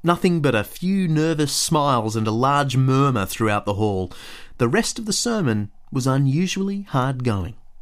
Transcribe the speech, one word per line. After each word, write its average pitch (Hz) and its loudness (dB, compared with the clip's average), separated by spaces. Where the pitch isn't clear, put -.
nothing 170 2
but 135 2
a 104 2
few 185 -2
nervous 156 0
smiles 131 0
and 110 0
a - 0
large 131 2
murmur 131 4
throughout 104 0
the 101 0
hall. 98 0
The 120 4
rest 226 -2
of 214 -8
the 208 -2
sermon 131 -2
was 131 -2
unusually 180 0
hard 131 -2
going. 98 -2